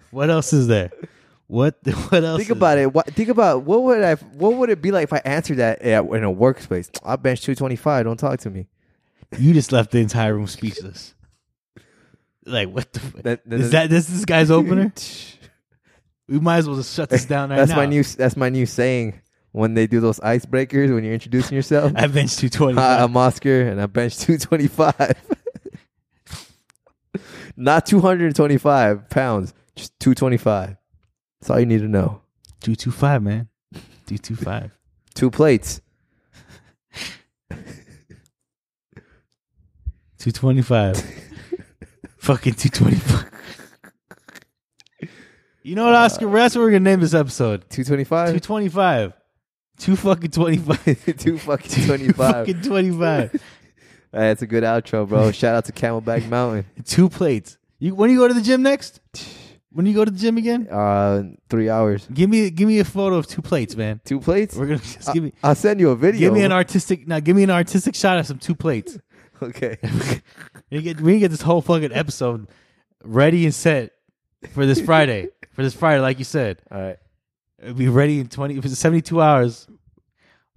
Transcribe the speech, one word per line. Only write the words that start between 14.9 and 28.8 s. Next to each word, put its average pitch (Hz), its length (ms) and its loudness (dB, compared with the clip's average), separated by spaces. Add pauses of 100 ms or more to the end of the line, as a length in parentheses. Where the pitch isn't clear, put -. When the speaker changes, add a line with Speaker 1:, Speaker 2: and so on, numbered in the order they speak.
Speaker 2:
<laughs> - 60 -16 (1200)
Speaker 1:
We 143 120 -4
might 170 180 2
as 160 100 2
well 143 100 -4
just 131 180 -8
shut 156 140 -6
this 127 160 0
down 139 260 -4
right 139 60 0
Speaker 2:
That's 139 140 4
Speaker 1:
now. 160 60 0
Speaker 2:
my 143 80 4
new, 143 180 2
that's 127 340 -2
my 131 120 0
new 131 160 0
saying 123 560 -2 (300)
when 110 240 2
they 113 120 4
do 113 120 2
those 113 220 2
icebreakers 131 720 0
when 113 100 0
you're 110 100 -6
introducing 123 420 -4
yourself. 147 380 2
Speaker 1:
<laughs> - 20 -8
I 143 120 2
bench 139 300 0
two 131 120 -2
twenty-five. 127 500 2
Speaker 2:
Hi, 120 40 4
I'm 120 120 0
Oscar, 127 480 2
and 104 180 -2
I 101 40 0
bench 117 340 -4
two 165 180 2
twenty-five. 151 760 0 (1300)
<laughs> - 1120 -20
Not 147 280 2
two 208 140 4
hundred 170 360 2
twenty-five 135 760 2